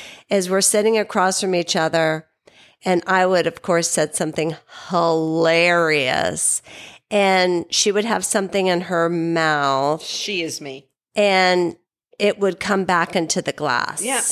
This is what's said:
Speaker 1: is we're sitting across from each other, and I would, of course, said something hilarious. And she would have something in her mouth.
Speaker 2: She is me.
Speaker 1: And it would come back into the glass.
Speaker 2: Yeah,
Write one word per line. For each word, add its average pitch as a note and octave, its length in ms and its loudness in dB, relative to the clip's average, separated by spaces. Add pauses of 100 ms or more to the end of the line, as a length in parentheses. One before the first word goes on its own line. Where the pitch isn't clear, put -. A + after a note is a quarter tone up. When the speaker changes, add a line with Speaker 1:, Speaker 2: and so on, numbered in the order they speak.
(300)
Speaker 1:
is F#3+ 200 0
we're F#3+ 120 2
sitting A3 360 2
across G3 440 0
from F#3+ 120 -2
each F3 220 -2
other, D#3+ 520 0 (560)
and F3+ 220 0
I F#3 220 2
would, F3+ 180 2
of - 160 -4
course, E3+ 260 0
said D3+ 280 -2
something D#3 400 -4 (340)
hilarious. E3 1700 2 (500)
And F#3 580 2
she - 220 0
would G#3 140 0
have F#3+ 200 -2
something G3 420 0
in F3 140 2
her E3+ 280 0
mouth. D#3 960 0
Speaker 2:
She - 380 -6
is D#3 200 -6
me. C#3 260 -14 (280)
Speaker 1:
And F#3 600 2 (420)
it G#3 220 0
would F#3+ 200 0
come G3 260 0
back F3 300 0
into E3 260 -2
the D3+ 100 -4
glass. C3+ 520 -4
Speaker 2:
Yeah, A#3+ 180 -2 (100)